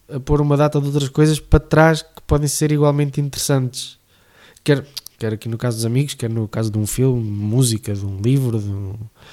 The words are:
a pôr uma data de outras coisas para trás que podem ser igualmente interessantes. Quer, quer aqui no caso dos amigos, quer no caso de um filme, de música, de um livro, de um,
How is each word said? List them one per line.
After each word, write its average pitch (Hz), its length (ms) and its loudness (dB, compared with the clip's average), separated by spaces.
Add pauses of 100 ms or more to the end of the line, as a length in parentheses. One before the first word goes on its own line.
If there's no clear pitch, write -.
(120)
a 143 60 -8
pôr 147 220 0
uma 147 160 2
data 147 240 2
de 143 60 -2
outras 143 220 0
coisas 151 300 2
para - 220 4
trás 156 420 4
que - 240 -20
podem 147 220 2
ser 151 240 0
igualmente 147 480 2
interessantes. 135 760 -4 (680)
Quer, 139 200 2 (320)
quer 110 180 -4
aqui 107 140 -10
no 113 80 -4
caso 120 200 -2
dos 113 100 -2
amigos, 131 280 -2
quer 120 140 -6
no 113 200 -4
caso 110 240 -4
de 110 60 -2
um 104 100 -2
filme, 127 340 0
de 107 80 -6
música, 104 640 -2
de 98 100 -6
um 98 160 -8
livro, 120 380 0
de 101 100 -4
um, 98 260 -8 (380)